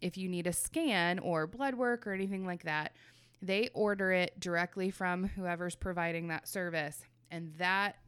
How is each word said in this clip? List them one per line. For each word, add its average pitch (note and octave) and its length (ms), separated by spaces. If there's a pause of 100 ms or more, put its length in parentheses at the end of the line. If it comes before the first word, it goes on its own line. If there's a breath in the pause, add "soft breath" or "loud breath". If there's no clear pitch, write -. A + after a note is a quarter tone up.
if F3+ 160
you F#3 120
need F3 180
a F3 60
scan F#3+ 640
or D#3+ 280
blood C4 280
work A#3+ 300
or G3+ 80
anything F#3+ 320
like F3 180
that, D#3 300 (480 loud breath)
they G3 320
order G3+ 380
it F3+ 280
directly F3+ 520
from F#3 360
whoever's F3 480
providing E3+ 520
that D#3+ 200
service. E3 540 (300)
And E3 260
that F#3+ 380 (120)